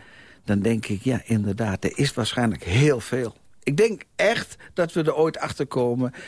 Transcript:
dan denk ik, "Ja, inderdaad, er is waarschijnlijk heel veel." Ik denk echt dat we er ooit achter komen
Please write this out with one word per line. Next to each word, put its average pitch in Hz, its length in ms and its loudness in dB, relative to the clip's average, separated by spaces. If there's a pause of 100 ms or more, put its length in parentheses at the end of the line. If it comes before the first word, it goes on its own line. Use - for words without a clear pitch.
(440)
dan 101 160 0
denk 110 260 0
ik, 101 160 -4
"Ja, 123 220 0
inderdaad, 104 600 -2
er - 140 -2
is 139 160 0
waarschijnlijk 113 500 -2
heel 123 360 4
veel." 123 340 -6 (300)
Ik 143 120 0
denk 214 260 2 (140)
echt 208 400 0 (180)
dat 165 180 0
we 170 100 0
er 151 120 2
ooit 160 240 2
achter 147 280 -4
komen 123 460 0 (160)